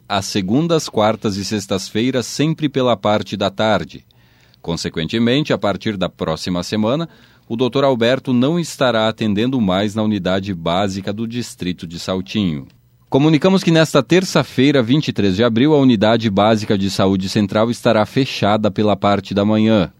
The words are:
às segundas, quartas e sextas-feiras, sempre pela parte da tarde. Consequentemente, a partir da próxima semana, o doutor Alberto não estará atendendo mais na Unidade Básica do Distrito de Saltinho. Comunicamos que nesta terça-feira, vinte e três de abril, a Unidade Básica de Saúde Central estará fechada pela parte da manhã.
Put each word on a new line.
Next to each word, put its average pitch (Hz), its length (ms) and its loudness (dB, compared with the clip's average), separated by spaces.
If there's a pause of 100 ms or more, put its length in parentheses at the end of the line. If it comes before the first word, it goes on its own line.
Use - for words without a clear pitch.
às 98 200 -4
segundas, 139 600 0
quartas 110 480 0
e 98 80 -4
sextas-feiras, 107 840 -4
sempre 151 440 -2
pela 127 260 0
parte 104 400 -2
da 98 140 -2
tarde. 104 560 -2 (560)
Consequentemente, 117 920 -2
a 120 60 0
partir 101 400 -4
da 90 100 -2
próxima 87 560 -6
semana, 120 460 -2 (360)
o 117 120 -8
doutor 123 260 0
Alberto 127 480 2
não 131 260 2
estará 120 520 0
atendendo 113 500 -2
mais 98 340 0
na 110 80 -2
Unidade 98 520 -2
Básica 95 580 -4
do 113 160 -8
Distrito 110 580 -8
de 82 140 -12
Saltinho. 92 640 -4 (440)
Comunicamos 156 520 4
que - 80 -2
nesta 160 320 4
terça-feira, 147 800 2
vinte 131 280 0
e 107 40 -4
três 98 220 2
de 110 80 2
abril, 120 300 2
a 147 40 6
Unidade 113 520 4
Básica 104 480 2
de 95 120 -2
Saúde 95 380 0
Central 107 420 0
estará 110 360 2
fechada 107 640 0
pela 104 240 0
parte 101 380 0
da 101 100 2
manhã. 107 560 2